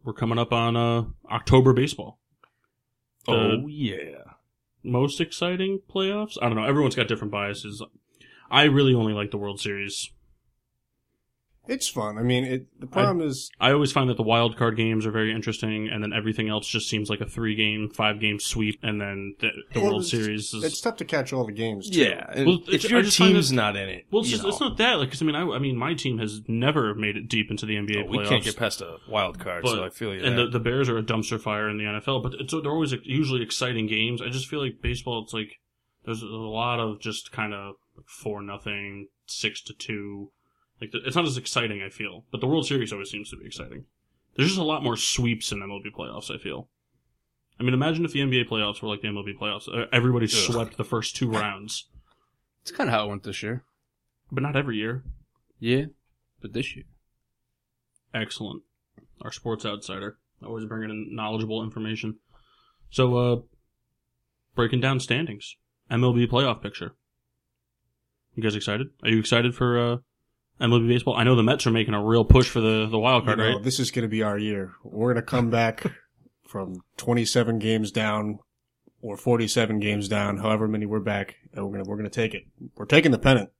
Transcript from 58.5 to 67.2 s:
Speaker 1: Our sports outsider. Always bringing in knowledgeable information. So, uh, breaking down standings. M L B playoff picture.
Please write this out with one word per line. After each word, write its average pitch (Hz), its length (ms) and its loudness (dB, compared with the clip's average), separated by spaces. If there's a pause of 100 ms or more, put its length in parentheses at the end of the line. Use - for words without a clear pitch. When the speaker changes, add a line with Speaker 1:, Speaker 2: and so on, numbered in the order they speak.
Speaker 1:
Our 110 120 -12
sports 113 320 -6
outsider. 104 540 -8 (260)
Always 110 200 -10
bringing 110 260 -8
in 107 240 -10
knowledgeable 110 480 -4
information. 110 540 -6 (720)
So, 123 260 4
uh, 123 200 4 (1200)
breaking 120 240 2
down 135 200 0
standings. 131 560 -4 (340)
M 120 120 2
L 127 100 4
B 120 140 4
playoff 120 360 2
picture. 101 300 -10 (1400)